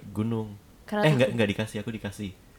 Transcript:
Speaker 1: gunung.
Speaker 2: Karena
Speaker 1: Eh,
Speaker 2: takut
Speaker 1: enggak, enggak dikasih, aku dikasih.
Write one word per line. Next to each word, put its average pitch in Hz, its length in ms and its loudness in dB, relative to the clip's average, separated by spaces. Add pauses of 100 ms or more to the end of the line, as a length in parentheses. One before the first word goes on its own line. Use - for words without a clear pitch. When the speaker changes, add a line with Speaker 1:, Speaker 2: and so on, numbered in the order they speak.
Speaker 1:
gunung. 107 440 -2 (320)
Speaker 2:
Karena 208 180 -2
Speaker 1:
Eh, - 20 6
Speaker 2:
takut 156 100 6
Speaker 1:
enggak, 127 160 4
enggak 113 200 2
dikasih, 107 280 -2
aku 104 140 -6
dikasih. 104 380 -8 (280)